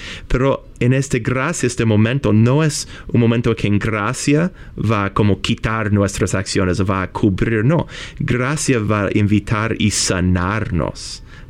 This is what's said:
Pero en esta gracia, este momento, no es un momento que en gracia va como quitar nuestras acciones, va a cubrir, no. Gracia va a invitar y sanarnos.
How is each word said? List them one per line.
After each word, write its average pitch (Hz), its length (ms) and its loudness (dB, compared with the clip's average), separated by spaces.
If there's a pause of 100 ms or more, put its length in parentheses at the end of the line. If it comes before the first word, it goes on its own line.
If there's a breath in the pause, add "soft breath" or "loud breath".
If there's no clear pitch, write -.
(260 loud breath)
Pero 131 400 0 (140)
en 120 120 4
esta 135 280 0
gracia, 127 480 -2
este 117 160 -2
momento, 110 480 2
no 123 320 4
es - 240 -2 (180 loud breath)
un - 140 2
momento 117 340 2
que 107 140 -2
en 101 100 2
gracia 120 720 0 (260 loud breath)
va 101 380 0
como 104 260 2
quitar 110 520 -2
nuestras 101 420 2
acciones, 95 480 0
va 95 200 0
a 90 100 -6
cubrir, 110 520 0
no. 156 220 2 (320 loud breath)
Gracia 127 600 0
va 104 240 0
a 90 100 0
invitar 107 640 2
y 104 140 2
sanarnos. 90 1300 -2 (280 loud breath)